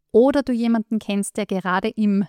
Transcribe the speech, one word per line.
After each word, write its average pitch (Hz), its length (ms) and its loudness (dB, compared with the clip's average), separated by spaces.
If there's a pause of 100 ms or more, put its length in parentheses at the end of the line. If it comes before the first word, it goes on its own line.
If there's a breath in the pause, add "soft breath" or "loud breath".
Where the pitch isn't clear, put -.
(120)
oder 269 300 4
du 269 100 -4
jemanden 226 480 -2
kennst, 202 360 -4
der 214 100 -4
gerade 190 420 -2
im 202 400 0